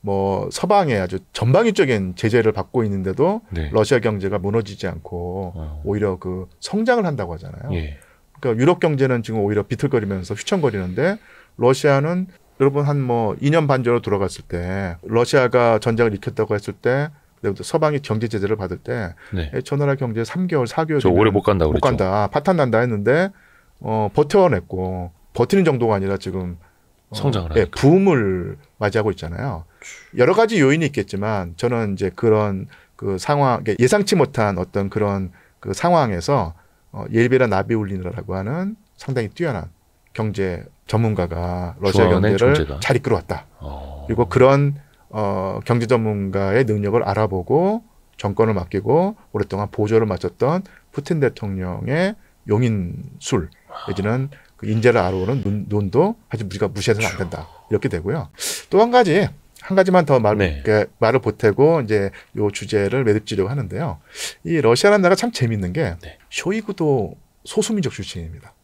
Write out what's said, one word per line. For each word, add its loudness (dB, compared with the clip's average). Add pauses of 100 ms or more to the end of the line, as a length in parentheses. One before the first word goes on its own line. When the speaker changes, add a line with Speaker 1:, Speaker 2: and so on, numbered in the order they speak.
Speaker 1:
뭐 -2
서방의 0
아주 -4 (140)
전방위적인 2
제재를 2
받고 -2
있는데도 0
Speaker 2:
네. -6
Speaker 1:
러시아 4
경제가 -2
무너지지 -4
않고 -8
Speaker 2:
어. -10
Speaker 1:
오히려 0
그 -8 (120)
성장을 0
한다고 -4
하잖아요. -10
Speaker 2:
예. -6 (400)
Speaker 1:
그러니까 0
유럽 4
경제는 0
지금 -4
오히려 0
비틀거리면서 -2
휘청거리는데 -2 (400)
러시아는 2 (340)
여러분 2
한 0
뭐 0
이 0
년 2
반 0
전으로 2
돌아갔을 -2
때 -6
러시아가 2
전쟁을 2
일으켰다고 -4
했을 -6
때 -2 (520)
서방이 0
경제 -4
제재를 -2
받을 -6
때 -6 (200)
Speaker 2:
네. -4
Speaker 1:
"에, -4
저 -4
나라 0
경제 -4
삼 -4
개월, 0
사 -2
개월 0
Speaker 2:
저 2
Speaker 1:
되면 4
Speaker 2:
오래 4
못 2
간다 2
Speaker 1:
못 2
Speaker 2:
그랬죠. 0
Speaker 1:
간다. 2
파탄 0
난다." 2
했는데, 0 (500)
어, -2
버텨냈고 2 (220)
버티는 2
정도가 2
아니라 -2
지금, -8 (520)
어, -16
Speaker 2:
성장을 -2
Speaker 1:
예, 6
Speaker 2:
하니까. -2
Speaker 1:
붐을 4 (200)
맞이하고 0
있잖아요. -8 (540)
여러 6
가지 2
요인이 4
있겠지만 -4
저는 -2
이제 -4
그런 2 (300)
그 -4
상황, 0
이게 -2
예상치 4
못한 2
어떤 -4
그런 -2 (300)
그 -6
상황에서, 0 (360)
어, -12
옐베라 4
나비울리나라고 -2
하는 -4 (220)
상당히 -4
뛰어난 -4 (420)
경제 -4 (220)
전문가가 -2
러시아 2
Speaker 2:
중앙은행 4
Speaker 1:
경제를 4
Speaker 2:
존재가. -4
Speaker 1:
잘 0
이끌어왔다. -2 (140)
Speaker 2:
어. -14
Speaker 1:
그리고 0
그런, 4 (360)
어, -4
경제 0
전문가의 0
능력을 0
알아보고 0 (340)
정권을 0
맡기고 0 (160)
오랫동안 -4
보조를 2
맡았던 -2 (280)
푸틴 -4
대통령의 -2 (320)
용인술 -2 (200)
Speaker 2:
아. -14
Speaker 1:
내지는 -4 (280)
그 -10
인재를 4
알아보는 0
눈, -2
눈도 0 (120)
하여튼 -8
우리가 -4
무시해서는 -2
안 -6
된다. -8
Speaker 2:
그렇죠. -20
Speaker 1:
이렇게 -2
되고요. -6 (400)
또 4
한 4
가지, 4 (340)
한 -4
가지만 6
더 4
말, 4
Speaker 2:
네. 0
Speaker 1:
그 4 (120)
말을 4
보태고 2
이제 0 (240)
요 0
주제를 -2
매듭지려고 0
하는데요. -6 (440)
이 0
러시아라는 6
나라가 6
참 -2
재밌는 -2
게 -2
Speaker 2:
네. -18 (120)
Speaker 1:
쇼이구도 -2 (300)
소수민족 -2
출신입니다. -12 (100)